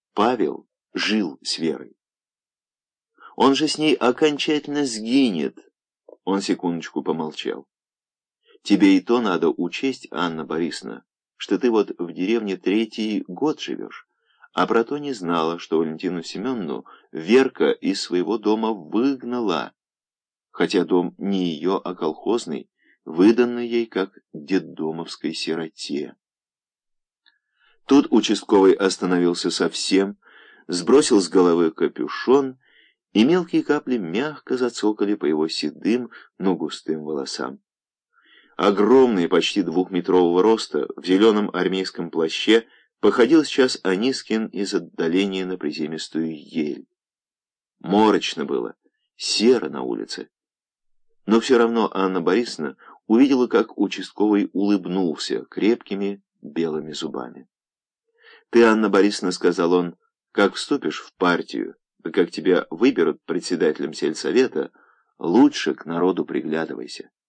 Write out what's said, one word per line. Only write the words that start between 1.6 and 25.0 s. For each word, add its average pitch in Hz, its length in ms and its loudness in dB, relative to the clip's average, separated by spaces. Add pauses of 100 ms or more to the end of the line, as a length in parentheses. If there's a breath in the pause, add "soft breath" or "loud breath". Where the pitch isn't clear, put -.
Он 135 140 6
же 151 140 0
с - 100 -4
ней 151 160 2
окончательно 147 920 0
сгинет». 113 720 0 (680)
Он 98 160 -2
секундочку 85 640 -4
помолчал. 78 640 -6 (960 soft breath)
«Тебе 95 320 6
и 90 40 2
то 117 200 0
надо 85 300 0
учесть, 90 600 -6
Анна 80 340 -4
Борисовна, 76 600 -8 (320)
что - 200 -4
ты 127 140 0
вот 107 300 2
в 85 120 -8
деревне 98 440 -2
третий 107 720 -2
год 135 320 -4
живёшь, - 480 -12 (460 soft breath)
а 90 120 0
про 113 160 2
то 143 160 -6
не 143 140 -6
знала, 85 480 -4
что - 180 -2
Валентину 80 460 -4
Семёновну 95 600 -8 (280 soft breath)
Верка 82 580 2
из 95 320 -4
своего 90 360 -2
дома 110 340 -2
выгнала, 113 1000 -4 (760)
хотя - 340 0
дом 90 320 0
не 95 360 -2
её, 85 240 -2
а 87 180 -8
колхозный, 82 720 -6 (360)
выданный 120 640 2
ей 117 180 0
как 98 320 -6 (140)
детдомовской 80 1000 -6